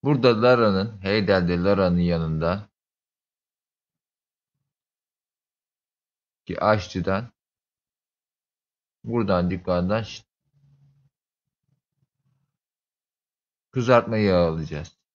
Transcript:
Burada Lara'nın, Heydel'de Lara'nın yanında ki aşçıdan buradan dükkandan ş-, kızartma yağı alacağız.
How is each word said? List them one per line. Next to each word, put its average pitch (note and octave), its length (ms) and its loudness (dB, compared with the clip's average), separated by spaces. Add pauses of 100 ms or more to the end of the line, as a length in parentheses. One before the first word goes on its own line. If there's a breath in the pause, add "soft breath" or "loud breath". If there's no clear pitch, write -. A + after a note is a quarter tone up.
Burada B2+ 380 2
Lara'nın, A2 600 2
Heydel'de F#2+ 600 0
Lara'nın F#2+ 360 2
yanında E2+ 680 -2 (3750)
ki - 140 -8
aşçıdan G2 720 -2 (1700)
buradan G2 480 0
dükkandan F#2 520 -2
ş-, - 200 -16 (3500)
kızartma A#2 460 2
yağı F2+ 300 2
alacağız. D#2+ 520 -8 (160)